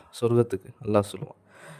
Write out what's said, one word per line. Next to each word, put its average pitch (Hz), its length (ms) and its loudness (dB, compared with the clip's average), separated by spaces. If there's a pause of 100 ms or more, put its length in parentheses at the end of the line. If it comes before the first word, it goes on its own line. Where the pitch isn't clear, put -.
(120)
சொர்க்கத்துக்கு", 117 580 0 (120)
அல்லாஹ் 104 300 2
சொல்லுவான். - 280 -14 (400)